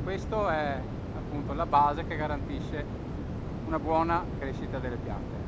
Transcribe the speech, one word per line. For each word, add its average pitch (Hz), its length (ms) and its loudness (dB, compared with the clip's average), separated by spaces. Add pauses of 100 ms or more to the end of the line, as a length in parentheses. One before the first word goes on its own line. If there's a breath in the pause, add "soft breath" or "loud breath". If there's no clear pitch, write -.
Questo 196 440 2
è 151 320 2 (480)
appunto 143 260 -2
la 165 120 0
base 147 400 6
che 170 100 -2
garantisce 147 680 -2 (800)
una 160 140 0
buona 165 440 4 (160)
crescita 135 400 -4
delle 123 160 -2
piante. 104 400 -4 (120)